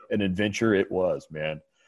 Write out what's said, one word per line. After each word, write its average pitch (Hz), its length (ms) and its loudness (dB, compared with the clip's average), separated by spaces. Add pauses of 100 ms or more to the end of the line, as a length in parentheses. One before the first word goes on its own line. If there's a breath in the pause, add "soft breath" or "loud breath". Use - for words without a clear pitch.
(100)
an 107 100 0
adventure 101 540 2
it 95 160 2
was, 90 400 -2
man. 78 300 -6 (280 soft breath)